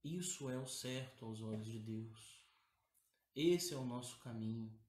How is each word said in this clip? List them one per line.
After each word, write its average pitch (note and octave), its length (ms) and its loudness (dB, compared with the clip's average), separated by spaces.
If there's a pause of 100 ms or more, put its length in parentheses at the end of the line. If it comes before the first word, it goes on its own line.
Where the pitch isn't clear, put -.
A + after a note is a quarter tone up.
Isso D#3 460 0
é B2+ 80 2
o C3 80 0
certo B2+ 600 -4
aos A2 160 -2
olhos A2 260 -2
de A2+ 120 -2
Deus. A2 640 -6 (920)
Esse E3 400 6
é - 20 -2
o C3 80 0
nosso B2 340 -2
caminho. A2+ 560 -2 (140)